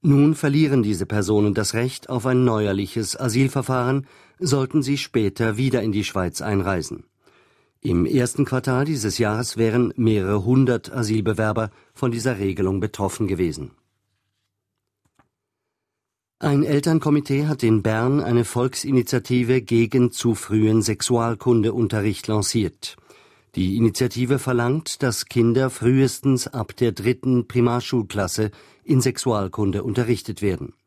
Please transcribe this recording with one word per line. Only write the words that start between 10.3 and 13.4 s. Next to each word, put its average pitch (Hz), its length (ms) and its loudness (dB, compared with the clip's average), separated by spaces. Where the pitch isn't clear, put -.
hundert 127 440 2
Asylbewerber 110 800 -2
von 123 200 -4
dieser 117 260 -4
Regelung 98 420 -2
betroffen 101 460 -4
gewesen. 87 460 -4